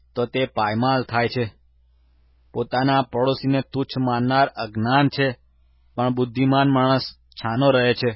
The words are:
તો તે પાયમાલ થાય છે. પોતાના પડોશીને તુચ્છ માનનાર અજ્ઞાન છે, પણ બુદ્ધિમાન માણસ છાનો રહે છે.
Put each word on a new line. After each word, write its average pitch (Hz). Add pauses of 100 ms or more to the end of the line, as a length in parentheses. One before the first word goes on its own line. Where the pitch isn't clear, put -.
(120)
તો 123
તે 131
પાયમાલ 120
થાય 117
છે. 120 (1120)
પોતાના 131
પડોશીને 135
તુચ્છ -
માનનાર 127
અજ્ઞાન 113
છે, 139 (680)
પણ 127
બુદ્ધિમાન 131
માણસ 131 (280)
છાનો 117
રહે 123
છે. 123